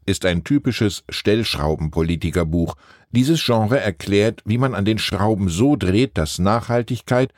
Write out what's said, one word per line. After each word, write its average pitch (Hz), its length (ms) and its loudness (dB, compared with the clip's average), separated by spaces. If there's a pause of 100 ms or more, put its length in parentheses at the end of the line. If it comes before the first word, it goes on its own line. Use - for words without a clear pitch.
ist 95 200 -2
ein 85 180 0
typisches 123 640 -2
Stellschraubenpolitikerbuch. 82 1700 -2 (360)
Dieses 139 300 2
Genre 113 380 2
erklärt, 101 640 0
wie 107 140 -2
man 127 180 0
an 98 80 0
den 110 140 2
Schrauben 101 500 0
so 113 300 2
dreht, 101 400 0
dass 78 200 -2
Nachhaltigkeit, 120 1000 0